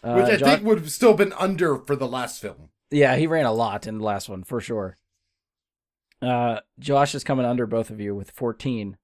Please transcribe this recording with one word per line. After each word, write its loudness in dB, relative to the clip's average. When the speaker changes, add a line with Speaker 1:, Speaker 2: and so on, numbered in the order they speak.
Speaker 1:
Uh, -4
Speaker 2:
Which 4
I 4
Speaker 1:
Jo- 2
Speaker 2:
think 4
would 4
have -10
still 6
been 2
under 0
for -4
the -4
last -6
film. -14
Speaker 1:
Yeah, 6
he 0
ran 2
a 2
lot -2
in -8
the -6
last -4
one, -12
for -6
sure. -8
Uh, -2
Josh 2
is -8
coming 0
under 0
both -2
of -14
you -6
with -10
fourteen. -6